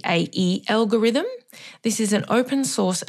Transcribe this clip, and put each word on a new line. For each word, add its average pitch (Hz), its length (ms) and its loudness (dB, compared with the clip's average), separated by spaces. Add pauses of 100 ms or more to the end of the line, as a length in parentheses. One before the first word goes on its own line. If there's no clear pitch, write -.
A 190 260 0
E 185 380 0
algorithm. 226 560 2 (560)
This 226 180 -2
is 214 140 0
an 208 160 2
open 254 340 2
source, 190 460 -2